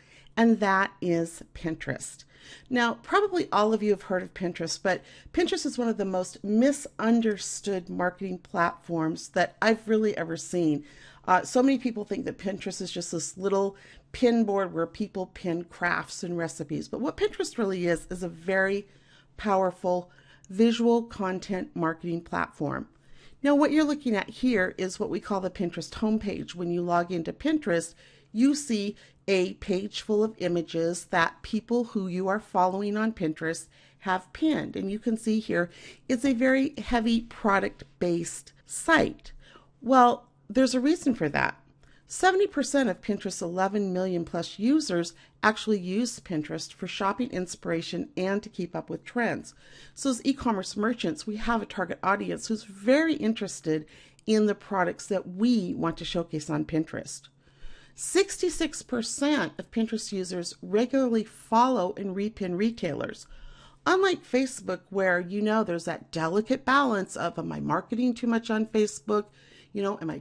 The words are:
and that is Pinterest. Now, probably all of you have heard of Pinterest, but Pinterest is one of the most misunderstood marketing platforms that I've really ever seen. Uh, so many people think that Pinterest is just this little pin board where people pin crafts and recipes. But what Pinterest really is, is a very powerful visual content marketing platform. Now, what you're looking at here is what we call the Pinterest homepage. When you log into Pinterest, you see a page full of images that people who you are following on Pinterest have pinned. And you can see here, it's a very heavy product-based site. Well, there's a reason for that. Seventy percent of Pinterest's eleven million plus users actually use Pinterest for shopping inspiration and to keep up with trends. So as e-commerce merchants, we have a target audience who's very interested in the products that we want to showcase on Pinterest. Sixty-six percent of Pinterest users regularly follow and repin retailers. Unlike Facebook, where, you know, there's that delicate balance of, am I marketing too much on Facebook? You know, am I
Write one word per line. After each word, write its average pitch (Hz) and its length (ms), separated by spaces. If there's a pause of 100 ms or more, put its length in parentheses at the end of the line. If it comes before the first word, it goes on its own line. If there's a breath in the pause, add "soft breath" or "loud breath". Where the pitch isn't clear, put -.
(360 soft breath)
and 226 240
that 196 400
is 170 420 (120)
Pinterest. - 720 (460 loud breath)
Now, 240 320
probably 392 480
all 214 240
of 208 80
you 208 80
have 196 120
heard 185 200
of 185 100
Pinterest, 170 480
but 185 220 (300 loud breath)
Pinterest 339 340
is 240 120
one 240 100
of 220 80
the 202 80
most 185 400
misunderstood 214 1500
marketing 180 480
platforms 170 920
that - 300
I've 220 280
really 214 280
ever 165 200
seen. 160 480 (420 loud breath)
Uh, 180 160
so - 180
many 269 160
people 220 280
think - 200
that - 140
Pinterest 190 420
is 180 120
just 175 180
this - 260
little 196 400 (360 loud breath)
pin 233 320
board 196 280
where 165 140
people 185 400
pin 175 380
crafts - 580
and 175 160
recipes. 156 480
But - 140
what 302 160
Pinterest 403 420
really 190 300
is, 165 220
is 180 120
a 175 60
very 190 580 (500 soft breath)
powerful 180 760 (360 soft breath)
visual 233 540
content 190 720
marketing 170 460
platform. 165 680 (560 soft breath)
Now, 285 140
what 285 160
you're 311 100
looking 294 320
at 190 160
here 220 480
is 185 220
what 220 100
we 175 80
call 202 220
the 185 100
Pinterest 175 400
homepage. 214 640
When 175 160
you 175 120
log 175 280
into 170 220
Pinterest, 220 640 (360 soft breath)
you 269 240
see 208 400 (340 soft breath)
a 190 260
page 202 480
full 214 200
of 220 160
images 170 680
that - 360
people 233 400
who 214 240
you 180 220
are 202 100
following 202 580
on 220 160
Pinterest 165 540 (340 soft breath)
have 185 320
pinned. 285 440
And 196 120
you 214 120
can 220 160
see 220 240
here, 175 280 (400 loud breath)
it's 254 160
a 269 80
very 262 460
heavy 226 440
product-based - 1300 (140)
site. - 640 (500 soft breath)
Well, 240 460 (200)
there's 254 280
a 254 40
reason 294 360
for 156 140
that. - 300 (460 soft breath)
Seventy 381 400
percent 277 420
of - 120
Pinterest's - 420
eleven 190 500
million 180 320
plus 170 360
users 208 520 (300 soft breath)
actually 214 380
use 196 400
Pinterest 156 520
for - 140
shopping 202 440
inspiration 175 840
and 196 280
to 214 40
keep 175 280
up 160 120
with 165 140
trends. 208 520 (380 loud breath)
So - 180
as 233 140
e-commerce 226 520
merchants, 208 500
we 214 80
have 220 280
a - 40
target - 380
audience 190 420
who's 214 160
very 262 520
interested 180 720 (380 loud breath)
in 214 220
the 202 80
products - 540
that 190 180
we 196 480
want 160 220
to 170 80
showcase 165 440
on 151 160
Pinterest. - 580 (760 soft breath)
Sixty-six 349 840
percent 247 760
of - 120
Pinterest 220 420
users 180 480
regularly 233 640
follow 233 720
and 196 180
repin 196 400
retailers. 196 720 (600 soft breath)
Unlike 370 360
Facebook, 226 580 (100)
where, 185 280
you 180 220
know, 214 240
there's 170 220
that - 260
delicate 202 540
balance 254 500
of, 170 220
am 165 120
I 151 100
marketing 190 520
too 233 140
much 226 240
on 220 160
Facebook? 208 600 (440 soft breath)
You 202 100
know, 202 200
am 160 80
I 160 100